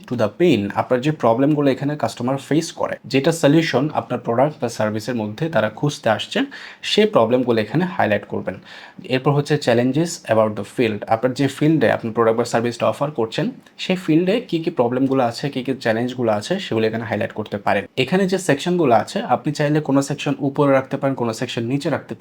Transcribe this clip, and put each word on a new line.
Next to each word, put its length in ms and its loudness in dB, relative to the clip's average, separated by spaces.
to 140 -6
the 80 2
pain। 220 4
আপনার 240 0
যে 60 2
প্রবলেমগুলো 540 2
এখানে 180 -4
কাস্টমার 340 -2
ফেস 200 0
করে, 160 -4
যেটা 180 4
সলিউশন 420 4
আপনার 280 -6
প্রোডাক্ট 340 2
বা 160 -2
সার্ভিসের 440 -2
মধ্যে 240 -4
তারা 140 2
খুঁজতে 280 -2
আসছে, 220 -4
সে 100 4
প্রবলেমগুলো 500 4
এখানে 180 0
হাইলাইট 380 0
করবেন। 220 -6
এরপর 220 2
হচ্ছে 160 0
challenges 460 2
about 260 4
the 60 -6
field। 240 0
আপনার 260 0
যে 80 2
ফিল্ডে 300 2
আপনি 200 -6
প্রোডাক্ট 240 4
বা 120 2
সার্ভিসটা 400 -2
অফার 160 -4
করছেন, 260 -2
সেই 220 -2
ফিল্ডে 300 4
কী 140 -2
কী 60 -2
প্রবলেমগুলো 420 2
আছে, 220 -8
কী 120 -4
কী 80 -2
চ্যালেঞ্জগুলো 540 0
আছে, 140 -4
সেগুলো 240 0
এখানে 200 -4
হাইলাইট 300 -2
করতে 260 -6
পারেন। 180 2
এখানে 280 2
যে 60 0
সেকশনগুলো 460 2
আছে, 140 -8
আপনি 220 -4
চাইলে 220 2
কোনো 100 4
সেকশন 240 -2
উপরে 320 2
রাখতে 220 -4
পারেন, 200 0
কোনো 180 0
সেকশন 320 -4
নিচে 240 -2
রাখতে 260 -8